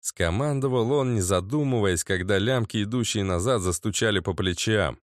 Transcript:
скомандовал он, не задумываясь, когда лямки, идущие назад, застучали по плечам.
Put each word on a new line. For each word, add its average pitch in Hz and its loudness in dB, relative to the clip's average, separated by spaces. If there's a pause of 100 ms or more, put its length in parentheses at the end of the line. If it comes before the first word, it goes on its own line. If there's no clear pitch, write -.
скомандовал 127 0
он, 131 0
не 101 0
задумываясь, 98 0
когда 95 0
лямки, 110 0
идущие 107 -2
назад, 95 0
застучали 101 0
по 90 -2
плечам. 92 0